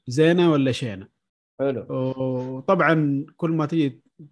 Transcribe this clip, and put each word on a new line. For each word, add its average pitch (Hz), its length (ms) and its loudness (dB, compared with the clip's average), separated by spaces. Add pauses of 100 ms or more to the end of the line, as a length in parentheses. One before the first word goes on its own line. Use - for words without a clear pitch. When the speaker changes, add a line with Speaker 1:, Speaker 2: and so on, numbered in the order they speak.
Speaker 1:
زينة 160 460 4
ولا 135 200 2
شينة. 101 360 -8 (520)
Speaker 2:
حلو. 135 300 -4
Speaker 1:
وطبعا 135 1400 -2 (100)
كل 165 140 -4
ما 156 160 0
تيجي 147 340 -2 (320)